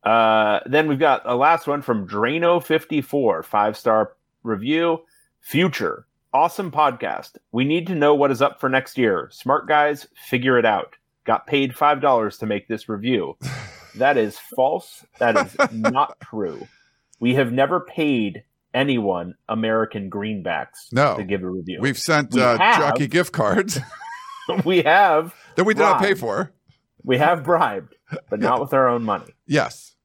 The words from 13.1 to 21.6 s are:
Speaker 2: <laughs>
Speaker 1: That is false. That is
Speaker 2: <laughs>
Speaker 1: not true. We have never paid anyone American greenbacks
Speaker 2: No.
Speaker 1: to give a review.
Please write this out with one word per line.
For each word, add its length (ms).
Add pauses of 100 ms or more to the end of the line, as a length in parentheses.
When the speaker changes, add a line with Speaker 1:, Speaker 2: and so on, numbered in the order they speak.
Speaker 2:
<laughs> 80 (480)
Speaker 1:
That 200
is 200 (200)
false. 500 (140)
That 160
is 280
Speaker 2:
<laughs> 80
Speaker 1:
not 480
true. 460 (540)
We 160
have 160
never 260
paid 640 (320)
anyone 600 (140)
American 640
greenbacks 800
Speaker 2:
No. 260
Speaker 1:
to 60
give 220
a 40
review. 320